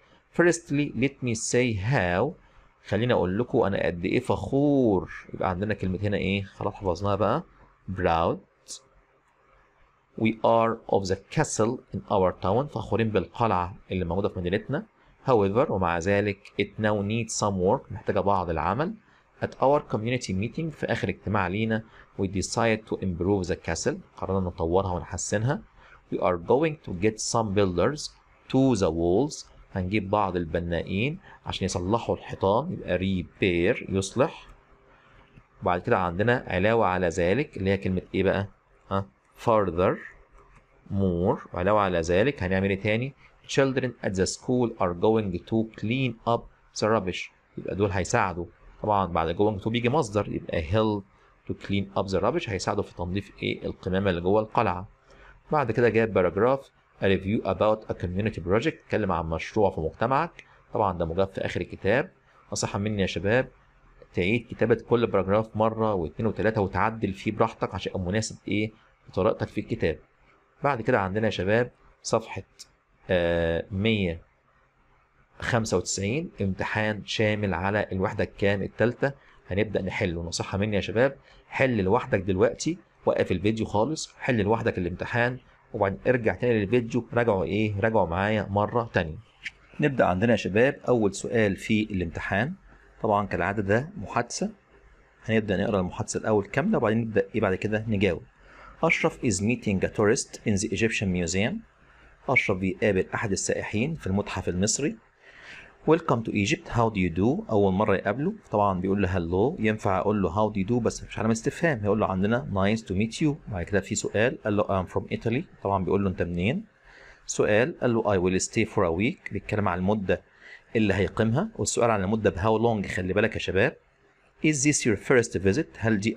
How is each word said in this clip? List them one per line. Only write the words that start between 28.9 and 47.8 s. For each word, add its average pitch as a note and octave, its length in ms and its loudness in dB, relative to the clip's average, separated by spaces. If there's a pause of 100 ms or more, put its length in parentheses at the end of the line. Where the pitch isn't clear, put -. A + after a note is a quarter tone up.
هنجيب F#2+ 360 -2
بعض G2 260 2
البنائين F2+ 840 -2 (260)
عشان G2 200 -4
يصلحوا F#2 500 0
الحيطان، A2+ 580 -2
يبقى - 240 -4
repair F#2 920 0
يصلح. - 580 -2 (1120)
وبعد F2+ 200 0
كده A#2+ 160 2
عندنا F#2+ 500 0
علاوة G#2+ 380 2
على F#2 220 2
ذلك F#2 500 0
اللي F#2+ 120 0
هي G2 80 2
كلمة F#2+ 240 -2 (140)
إيه F#2+ 80 2
بقى؟ F#2+ 240 2 (440)
ها؟ G2 140 -2 (400)
further G2+ 500 2 (960)
more. F#2+ 460 0 (160)
وعلاوة G2 280 2
على F#2 200 2
ذلك F#2+ 420 2
هنعمل F#2+ 260 0
إيه F#2+ 100 0
تاني؟ A2+ 340 -2 (340)
Children C3 420 2 (160)
at A#2+ 40 0
the F#2+ 160 2
school B2 440 0 (100)
are F2+ 220 2
going G#2 380 2
to A2+ 260 -2 (140)
clean B2 340 -2 (140)
up A#2 140 0 (380)
the A2+ 80 2
rubbish. G2+ 440 0 (260)
يبقى - 180 -8
دول G2 160 2